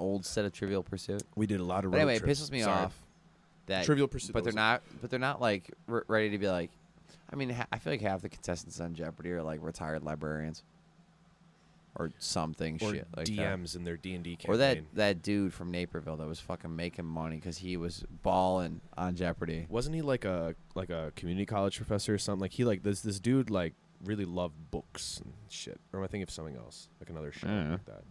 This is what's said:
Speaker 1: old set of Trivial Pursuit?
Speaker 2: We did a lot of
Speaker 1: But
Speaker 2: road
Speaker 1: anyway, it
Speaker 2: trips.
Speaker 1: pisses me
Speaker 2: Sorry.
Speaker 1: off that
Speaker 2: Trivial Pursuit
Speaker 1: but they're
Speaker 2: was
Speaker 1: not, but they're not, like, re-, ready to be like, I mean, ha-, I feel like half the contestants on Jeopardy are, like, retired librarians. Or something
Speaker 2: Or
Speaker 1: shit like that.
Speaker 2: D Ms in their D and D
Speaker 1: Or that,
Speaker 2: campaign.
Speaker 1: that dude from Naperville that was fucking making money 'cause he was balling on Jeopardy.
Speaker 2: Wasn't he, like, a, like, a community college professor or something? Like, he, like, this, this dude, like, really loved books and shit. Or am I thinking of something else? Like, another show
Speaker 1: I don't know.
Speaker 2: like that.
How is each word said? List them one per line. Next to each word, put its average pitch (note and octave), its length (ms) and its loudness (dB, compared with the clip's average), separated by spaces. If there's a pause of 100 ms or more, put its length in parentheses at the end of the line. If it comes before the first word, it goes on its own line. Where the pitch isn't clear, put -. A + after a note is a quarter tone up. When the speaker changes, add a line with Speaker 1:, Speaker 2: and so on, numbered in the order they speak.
Speaker 1:
old F#2+ 260 2
set G#2+ 180 2
of G2 80 0
Trivial G2 300 0
Pursuit? G2 400 -4 (140)
Speaker 2:
We G#2+ 100 4
did G2 140 2
a F2+ 40 0
lot F#2 200 0
of F#2 80 2
Speaker 1:
But - 60 6
Speaker 2:
road - 40 8
Speaker 1:
anyway, C3 140 6
it A2 40 4
Speaker 2:
trips. C#3+ 200 2
Speaker 1:
pisses D3 120 -6
me B2+ 100 0
Speaker 2:
Sorry. G2 240 4
Speaker 1:
off - 140 -8 (640)
that F#2+ 180 2
Speaker 2:
Trivial C#3 240 6
Pursuit A2+ 240 -6
Speaker 1:
but A2+ 120 2
they're A#2+ 60 2
Speaker 2:
was G#2+ 60 0
Speaker 1:
not, A2 260 4 (180)
but B2 100 -6
they're B2+ 100 0
not, C3 200 0
like, G#2 320 2 (140)
re-, A#2 220 0
ready G#2+ 220 4
to G#2 80 2
be G2 100 2
like, F2 220 2 (640)
I - 40 -6
mean, C3+ 140 0
ha-, A#2+ 220 -2
I A2+ 60 -2
feel D#3+ 140 -2
like A#2+ 80 -2
half F#2+ 220 0
the G#2 60 -6
contestants - 520 -6
on E2+ 140 -4
Jeopardy E2 380 -6
are, E2+ 100 -2
like, D#2 200 -4
retired D#2 420 -4
librarians. D#2 580 -4 (1300)
Or E2 240 -2
something D#2+ 560 0
Speaker 2:
Or G#2 180 0
Speaker 1:
shit D#2 220 -6
like E2+ 100 -2
that. G#2+ 100 0
Speaker 2:
D G2 200 0
Ms E2+ 180 -6
in F2 80 -6
their E2+ 140 -2
D F#2 180 -6
and F2 80 -4
D E2+ 240 -6
Speaker 1:
Or G#2+ 120 6
that, C3+ 180 6
Speaker 2:
campaign. D#2 180 -8
Speaker 1:
that G2+ 280 4
dude G2+ 300 4
from F2 200 -6
Naperville D#2+ 460 -2
that D#2 100 -4
was E2 100 -6
fucking E2+ 360 -6
making E2+ 300 -4
money D#2+ 360 -4
'cause E2 180 -6
he F2+ 180 -4
was E2+ 280 -4 (180)
balling F#2 580 4 (160)
on F2+ 200 0
Jeopardy. E2 520 0
Speaker 2:
Wasn't B2+ 260 0
he, E3 60 0
like, C3+ 240 0
a, E2+ 300 0 (220)
like, F#2 140 -2
a D#2+ 260 -2
community F#2 300 0
college G2 300 2
professor G#2 380 0
or G2 40 2
something? G2 220 -2
Like, F#2+ 120 -2
he, B2 120 0
like, G2+ 200 2
this, G2+ 160 2
this G2+ 180 -2
dude, A#2+ 320 4
like, F2 240 2 (300)
really G#2 200 -2
loved F2 300 -2 (160)
books - 520 -6
and - 100 -14 (160)
shit. - 320 -10 (120)
Or F#2+ 60 -6
am F#2+ 60 -2
I - 20 -2
thinking G2+ 160 -2
of E2+ 80 -6
something D#2+ 260 -8
else? - 320 -14 (120)
Like, F2 100 -14
another D#2 220 -6
show - 160 -4
Speaker 1:
I - 20 2
don't G2+ 160 2
know. D#2 60 2
Speaker 2:
like F#2 140 -2
that. G1+ 240 -16